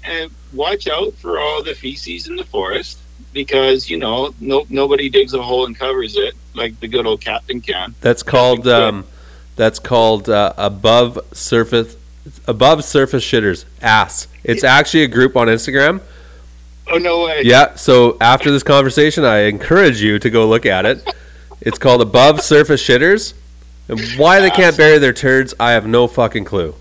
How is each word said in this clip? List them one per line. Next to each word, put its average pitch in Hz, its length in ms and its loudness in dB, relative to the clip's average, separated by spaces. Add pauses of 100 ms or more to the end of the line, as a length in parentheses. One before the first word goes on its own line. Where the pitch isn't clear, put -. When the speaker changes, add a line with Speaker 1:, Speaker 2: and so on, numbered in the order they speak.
Speaker 1:
"And 165 260 -12 (220)
watch 170 380 -6
out 190 260 -6
for 170 240 -8
all 151 240 -6
the 156 120 -10
feces 85 520 -14
in 85 80 -14
the 92 80 -12
forest 101 540 -8 (340)
because, 135 580 -2
you 82 80 -8
know, 123 440 -6
no, 135 280 -2
nobody 139 400 -2
digs 131 240 0
a 127 80 -4
hole 123 240 -2
and 117 120 -12
covers 127 400 -6
it 104 160 -4 (220)
like 117 260 -8
the 120 80 -12
good 117 160 -4
old 110 160 -4
captain 117 400 -10
can." 92 400 -10
Speaker 2:
That's 117 220 -2
called, 123 420 0
Speaker 1:
Captain 123 80 2
Speaker 2:
um, 107 320 0 (500)
that's 113 240 0
called, 110 480 0
uh, 104 300 0
above 110 600 0 (140)
surface, - 640 -4 (520)
above 135 360 2
surface 135 400 0
shitters. 104 400 -2 (180)
Ass. 110 460 0 (160)
It's 113 200 -2
Speaker 1:
Yeah. 131 120 4
Speaker 2:
actually 156 280 2
a 139 40 0
group 127 300 0
on 120 100 2
Instagram. 139 540 0 (920)
Speaker 1:
Oh, 165 60 -2
no 170 240 -2
way. 156 240 -4
Speaker 2:
Yeah. 127 300 4
So 123 440 4
after 131 320 2
this 139 120 -2
conversation, 147 600 2
I 107 200 2
encourage 117 580 2
you 104 180 0
to 120 100 -2
go 110 200 2
look 113 160 2
at 95 200 0
it. - 220 -2 (540)
It's - 180 -6
called 123 220 4
Above 123 400 4
Surface 147 440 2
Shitters. 165 480 0 (540)
And 113 120 -8 (180)
why 170 220 4
they 190 100 4
can't 175 240 2
Speaker 1:
Ass. - 40 -6
Speaker 2:
bury 156 200 6
their 135 160 2
turds, 131 460 0
I 120 120 2
have 110 160 0
no 120 200 2
fucking 113 380 -2
clue. 85 360 -6